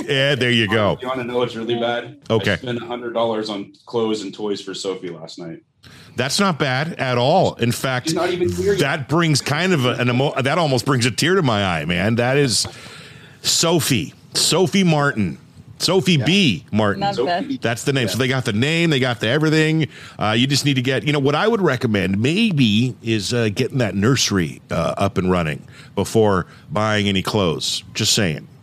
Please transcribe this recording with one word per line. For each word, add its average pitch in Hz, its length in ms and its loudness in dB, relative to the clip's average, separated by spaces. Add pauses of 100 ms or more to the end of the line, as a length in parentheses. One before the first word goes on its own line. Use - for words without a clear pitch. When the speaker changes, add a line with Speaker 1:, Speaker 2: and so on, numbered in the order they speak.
Speaker 1:
Yeah, 139 300 2
there 123 160 2
you 113 160 2
go. 101 340 2
Speaker 2:
You 127 60 -6
wanna 131 160 -4
know 123 140 -2
what's 120 180 -2
really 117 240 -2
bad? 120 400 -4 (100)
Speaker 1:
Okay. 113 220 2
Speaker 2:
I 175 40 2
spent 120 240 -6
a 117 40 -12
hundred 120 300 -8
dollars 113 340 -2
on 101 240 -8 (140)
clothes 107 360 -2
and 98 100 -10
toys 104 280 -6
for 95 120 -12
Sophie 92 360 -6
last 82 320 -14
night. 82 240 -14 (500)
Speaker 1:
That's 127 240 -2
not 185 220 2
bad 143 340 0
at 127 240 -2
all. 131 360 4
In 117 180 0
fact, 127 340 -2
Speaker 2:
She's 160 80 -2
not 175 160 0
even 175 220 -2
here 196 220 0
yet. - 60 0
Speaker 1:
that 143 280 -2
brings 156 320 2
kind 170 320 0
of 135 120 2
a, 123 100 2
an 123 140 0
emo-, 135 320 0
that 139 180 0
almost 139 260 0
brings 131 220 2
a 131 40 2
tear 151 240 0
to 190 80 2
my 107 220 2
eye, 82 220 -2
man. 90 300 0
That 123 200 2
is 139 320 0 (720)
Sophie, 156 720 0 (200)
Sophie 185 500 2
Martin, 143 540 2 (400)
Sophie 185 360 2
Speaker 2:
Yeah. 131 100 2
Speaker 1:
B 151 460 2
Martin. 101 320 0
Speaker 3:
Love 98 140 -2
that. 175 260 0
Speaker 2:
Sophie. 131 160 -6
Speaker 1:
That's 117 260 -4
the 143 80 0
name. 131 140 2
Speaker 2:
Yeah. 95 60 -2
Speaker 1:
So 110 60 -4
they 131 100 0
got 131 160 -2
the 117 80 -2
name, 160 380 2
they 135 100 2
got 123 200 0
the 107 80 0
everything. 156 600 2 (300)
Uh, 107 200 0
you 123 80 4
just 139 180 -2
need 143 100 2
to 127 80 0
get, 127 220 0
you 143 80 0
know, 151 60 0
what 143 160 2
I 185 140 2
would 226 120 2
recommend 107 600 0
maybe 131 840 2
is, 113 320 -2
uh, 117 180 0
getting 127 260 -2
that 104 180 0
nursery, 98 760 0
uh, 82 260 -2
up 98 220 0
and 92 120 0
running 80 360 0 (300)
before 101 500 2 (240)
buying 104 380 0
any 95 140 0
clothes. 87 600 -2 (120)
Just - 200 0
saying. 87 320 -2 (160)